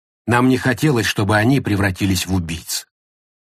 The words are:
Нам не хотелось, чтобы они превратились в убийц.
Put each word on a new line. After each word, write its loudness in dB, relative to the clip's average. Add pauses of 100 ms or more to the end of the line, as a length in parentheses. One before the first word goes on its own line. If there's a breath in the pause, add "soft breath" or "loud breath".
(260)
Нам 2
не 4
хотелось, 0
чтобы 0
они 2
превратились -2
в -6
убийц. -6 (580)